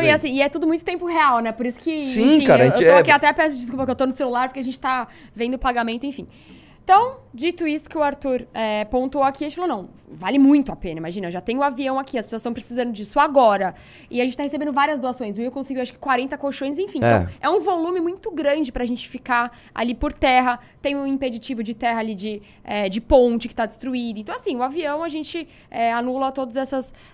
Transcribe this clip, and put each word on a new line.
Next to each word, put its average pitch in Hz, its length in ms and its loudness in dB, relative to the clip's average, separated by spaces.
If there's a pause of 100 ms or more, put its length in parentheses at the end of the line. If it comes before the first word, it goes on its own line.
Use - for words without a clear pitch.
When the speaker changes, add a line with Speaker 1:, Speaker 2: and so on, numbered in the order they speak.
Speaker 1:
Não, - 0 -
Speaker 2:
aí. 330 60 4
Speaker 1:
e 302 40 6
assim, 302 220 2
e 269 80 2
é 277 80 4
tudo 302 180 -4
muito 330 160 0
tempo 349 240 -6
real, 302 340 2
né? 226 120 -2
Por 233 140 -6
isso 240 120 -6
que, 311 260 -4
Speaker 2:
Sim, 262 320 4
Speaker 1:
enfim, 294 100 2
Speaker 2:
cara, 131 160 8
a 127 60 8
Speaker 1:
eu, - 40 4
eu - 60 2
Speaker 2:
gente 170 80 6
Speaker 1:
tô - 80 10
Speaker 2:
é 269 60 10
Speaker 1:
aqui - 100 6
até 294 240 6
peço 302 240 0
desculpa 247 260 -6
que 254 60 -2
eu 247 60 -2
tô 262 100 0
no 262 60 0
celular, 254 360 -2
porque 269 120 -10
a 247 40 -4
gente 254 160 -8
tá 262 280 -4 (260)
vendo 240 200 -4
o 254 40 -4
pagamento, 240 480 -2
enfim. - 200 -10 (640)
Então, 480 280 4 (160)
dito 330 340 -2
isso 302 180 -4
que - 120 -8
o 302 40 2
Arthur, 277 520 -2
é, 214 320 -2
pontuou 262 360 -2
aqui, 269 220 0
a 302 60 -4
gente - 100 -14
falou, 359 80 -2 (140)
"Não, - 80 -16 (200)
vale 185 280 -2
muito 277 340 6
a - 40 -10
pena, 165 240 -8
imagina, 175 300 -6
já 180 80 -6
tem 226 200 -4
o 285 40 0
avião 269 360 -2
aqui, 269 180 -6
as 220 80 -4
pessoas 226 160 -8
tão 240 100 -6
precisando 240 420 -6
disso 208 280 -2
agora." 226 540 4 (360)
E 240 120 -2
a - 20 2
gente 254 100 -4
tá 294 80 -6
recebendo 285 300 -4
várias 285 260 2
doações. 247 380 -6
O 226 60 -6
Will 247 100 -4
conseguiu, 262 300 -6
acho 247 100 -8
que, - 60 -20
quarenta 269 400 -2
colchões, 277 400 -6
enfim. 370 260 -4
Speaker 2:
É. 117 140 6
Speaker 1:
Então, 87 80 -2 (160)
é 294 80 0
um 381 100 2
volume 349 400 -2
muito 381 300 -6
grande 294 420 -2
pra 247 140 -4
gente 240 200 -6
ficar 240 480 -4 (200)
ali 233 200 -2
por 294 200 -4
terra. 254 440 2 (220)
Tem 285 160 -2
um 277 100 -4
impeditivo 254 560 -4
de 214 120 -8
terra 233 260 -2
ali 220 140 -4
de, 208 260 -8 (240)
é, 208 240 -2
de 208 140 -4
ponte 240 460 4
que - 60 -20
tá 226 120 -2
destruído. 233 540 -8
Então, 208 140 -10
assim, 403 220 -4
o 247 60 -2
avião, 294 420 -4
a 330 60 -6
gente, 311 360 -8 (240)
é, 226 220 -2
anula 254 400 -2
todas 254 240 -8
essas, 269 380 -4 (200)